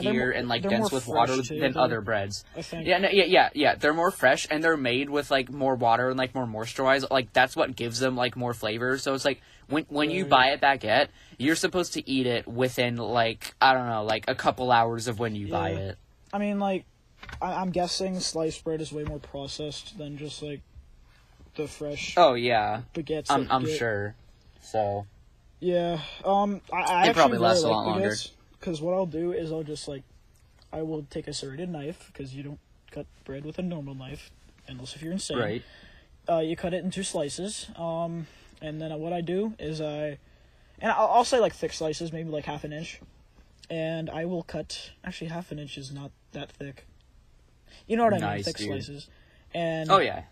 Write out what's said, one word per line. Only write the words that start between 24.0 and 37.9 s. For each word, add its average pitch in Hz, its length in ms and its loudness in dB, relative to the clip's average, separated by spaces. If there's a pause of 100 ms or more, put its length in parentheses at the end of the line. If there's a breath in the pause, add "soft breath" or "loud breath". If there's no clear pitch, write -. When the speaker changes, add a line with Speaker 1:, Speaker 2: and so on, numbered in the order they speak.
Speaker 2:
So. 101 460 -2 (540)
Speaker 1:
Yeah, 175 400 0 (240 loud breath)
um, 202 360 2 (120)
I, - 60 -4
I - 20 0
Speaker 2:
It - 300 4
Speaker 1:
actually - 40 2
Speaker 2:
probably 139 240 6
Speaker 1:
really - 80 4
Speaker 2:
lasts 113 160 6
a 117 60 2
Speaker 1:
like 110 80 4
Speaker 2:
lot 104 100 0
longer. 104 240 2
Speaker 1:
baguettes, 107 200 -4 (300)
'cause 160 220 -4
what 175 120 0
I'll 190 120 0
do 165 240 -2
is 165 220 -4
I'll 160 100 -4
just, 151 240 -10
like, 139 160 -10 (680)
I 160 100 -6
will 156 260 -4
take 156 200 -8
a 147 40 -8
serrated 139 360 -8
knife, 156 440 -10
'cause 135 220 -12
you 139 80 -10
don't 143 160 -12 (320)
cut 147 160 -12 (180)
bread 139 200 -12
with 156 160 -8
a - 20 -4
normal 156 320 -6
knife, 135 380 -14 (340)
unless 127 300 -14
if 143 60 -16
you're 160 100 -6
insane. 190 260 -4
Speaker 2:
Right. 113 240 -2 (680 soft breath)
Speaker 1:
Uh, 170 120 4
you 160 160 0
cut 180 180 -4
it 180 100 -2
into 190 200 -4
slices, 175 720 -6
um, 170 500 -4 (340 soft breath)